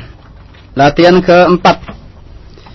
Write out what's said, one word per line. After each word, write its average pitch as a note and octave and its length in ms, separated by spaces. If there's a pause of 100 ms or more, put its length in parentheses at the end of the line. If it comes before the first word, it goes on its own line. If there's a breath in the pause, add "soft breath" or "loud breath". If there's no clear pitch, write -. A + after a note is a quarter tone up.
(180)
<clears throat> - 600
Latihan E3+ 440
keempat. F3 560 (960 soft breath)